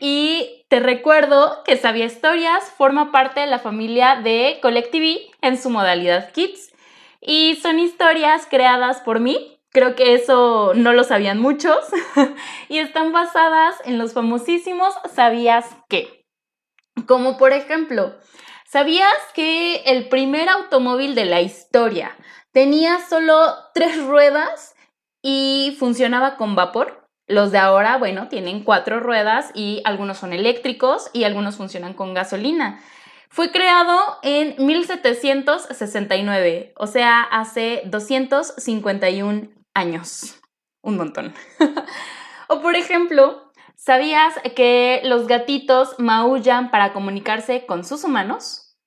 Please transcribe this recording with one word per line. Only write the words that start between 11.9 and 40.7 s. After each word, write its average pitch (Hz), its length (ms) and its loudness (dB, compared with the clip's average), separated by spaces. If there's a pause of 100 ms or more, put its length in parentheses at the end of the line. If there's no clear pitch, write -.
<laughs> - 520 -2
Y 302 100 -4
están 320 340 -2
basadas 330 720 2
en 247 140 -4
los 226 140 -6
famosísimos 349 840 -2 (200)
¿sabías 233 500 2 (240)
qué? - 380 -8 (800)
Como 254 320 2
por 262 140 6
ejemplo, 277 640 -4 (500)
¿sabías 330 480 2 (200)
que 330 420 -2 (100)
el 254 220 0
primer 269 400 0
automóvil 277 680 0
de 226 100 0
la 175 160 0
historia 202 760 -2 (360)
tenía 302 460 2 (100)
solo 320 460 4 (180)
tres 320 320 -2
ruedas 285 720 2 (480)
y 269 560 -2
funcionaba 247 580 0
con 208 200 -4
vapor? 180 520 -4 (180)
Los 202 260 2
de 202 60 4
ahora, 196 400 4
bueno, 202 300 -6
tienen 196 360 -8
cuatro 208 360 0
ruedas 233 540 -2
y 208 300 -6
algunos 196 340 -6
son 180 140 -10
eléctricos 240 800 -2
y 240 120 -2
algunos 202 320 -4
funcionan 190 380 -12
con 185 200 -10
gasolina. 208 640 -6 (500)
Fue 339 200 -4
creado 359 720 0
en 294 360 -2
mil 311 280 0
setecientos 277 760 -2
sesenta 208 540 -6
y 196 60 -2
nueve, 185 540 -2
o 214 100 -8
sea, 233 360 2
hace 226 640 -4
doscientos 262 720 -4
cincuenta 202 540 -4
y 196 120 -6
un 208 360 -6 (160)
años. 175 640 -8 (420)